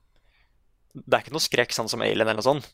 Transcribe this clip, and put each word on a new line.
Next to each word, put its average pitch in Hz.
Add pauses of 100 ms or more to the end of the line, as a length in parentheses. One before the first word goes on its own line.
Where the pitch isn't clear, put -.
(960)
det -
er 117
ikke -
noe 156
skrekk 120
sånn 113
som 117
Alien 107
eller 110
noe 107
sånt, 135